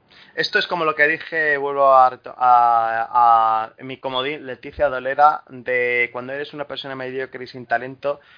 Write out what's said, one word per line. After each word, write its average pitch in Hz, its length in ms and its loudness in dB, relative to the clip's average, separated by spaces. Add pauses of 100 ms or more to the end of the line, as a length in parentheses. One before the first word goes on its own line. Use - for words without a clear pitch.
(360)
Esto 180 240 -2
es 185 80 -4
como 175 180 -4
lo 156 80 0
que 147 140 2
dije, 156 500 -2
vuelvo 139 360 0
a, 131 140 8
a, 117 1700 2
a - 60 -18
mi 131 140 -12
comodín, 135 480 -6
Leticia 139 440 -4
Dolera, 135 600 2
de 123 640 -2
cuando 123 220 -10
eres 147 200 -10
una 147 140 -10
persona 135 280 -12
mediocre 131 500 -10
y - 20 -16
sin 123 180 -16
talento, 131 540 -4 (180)